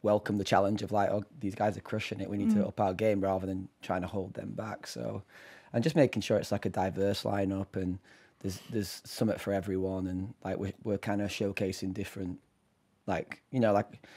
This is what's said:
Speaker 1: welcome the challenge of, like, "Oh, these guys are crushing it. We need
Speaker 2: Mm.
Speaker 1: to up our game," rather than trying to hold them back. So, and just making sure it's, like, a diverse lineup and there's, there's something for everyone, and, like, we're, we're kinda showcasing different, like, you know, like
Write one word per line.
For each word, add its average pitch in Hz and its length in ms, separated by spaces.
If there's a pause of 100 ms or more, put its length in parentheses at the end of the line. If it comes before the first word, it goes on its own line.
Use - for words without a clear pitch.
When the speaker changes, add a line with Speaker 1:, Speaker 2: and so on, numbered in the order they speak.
Speaker 1:
welcome 104 360
the 98 60
challenge 98 380
of, 95 100
like, 101 200
"Oh, 104 120 (160)
these 98 140
guys 104 240
are 101 40
crushing - 380
it. 95 120
We 101 60
need 101 120
Speaker 2:
Mm. 220 60
Speaker 1:
to 101 120
up - 120
our 95 160
game," 104 260
rather 95 240
than 95 240 (140)
trying 92 180
to 90 60
hold 95 260
them - 200
back. - 340
So, 107 340 (500)
and 117 120
just 156 120
making 127 280
sure 107 140
it's, - 140
like, 101 140
a 98 40
diverse 98 540
lineup 98 520
and 92 240 (400)
there's, 95 200 (120)
there's 107 340
something - 320
for 98 160
everyone, 95 540
and, 92 260 (100)
like, 95 140
we're, 98 160 (100)
we're 101 140
kinda 101 300
showcasing 98 640
different, 95 460 (640)
like, - 360 (100)
you 131 80
know, 110 140
like - 280 (160)